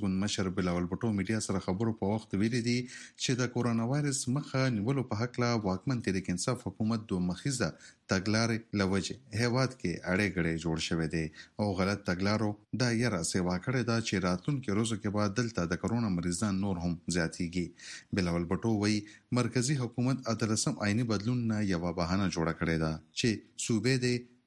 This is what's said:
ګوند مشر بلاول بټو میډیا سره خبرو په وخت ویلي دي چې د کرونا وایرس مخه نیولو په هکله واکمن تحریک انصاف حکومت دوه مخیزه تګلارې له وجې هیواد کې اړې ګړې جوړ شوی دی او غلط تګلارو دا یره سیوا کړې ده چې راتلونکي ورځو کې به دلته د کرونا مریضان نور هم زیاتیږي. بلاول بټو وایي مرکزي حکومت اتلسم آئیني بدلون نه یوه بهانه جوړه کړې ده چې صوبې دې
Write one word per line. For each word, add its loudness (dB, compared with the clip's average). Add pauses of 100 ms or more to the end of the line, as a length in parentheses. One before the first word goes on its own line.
ګوند 0
مشر 0 (120)
بلاول 2
بټو -2
میډیا 0
سره -2
خبرو 0
په 0
وخت -4 (120)
ویلي 2
دي 2 (160)
چې -4
د 2
کرونا 2
وایرس 0 (160)
مخه -2 (140)
نیولو 0
په 0
هکله 0
واکمن 0
تحریک 0
انصاف -2
حکومت -2
دوه 2
مخیزه -2 (440)
تګلارې 2
له 4
وجې -2
هیواد 2
کې -2 (220)
اړې 4 (100)
ګړې 0
جوړ 2 (120)
شوی 0
دی 0 (340)
او 2 (140)
غلط 0
تګلارو 2 (340)
دا 2 (120)
یره 0 (120)
سیوا 2
کړې 0 (100)
ده 2
چې 2
راتلونکي -2
ورځو 0
کې -2
به 0
دلته -2
د -4
کرونا 0
مریضان 0
نور -2
هم 0 (240)
زیاتیږي. -2 (520)
بلاول 0
بټو 0
وایي 2 (380)
مرکزي 0
حکومت -2
اتلسم 0
آئیني 2
بدلون 0
نه 0
یوه 0
بهانه 2
جوړه 0
کړې 2
ده 2 (260)
چې 2 (420)
صوبې 2
دې 2 (320)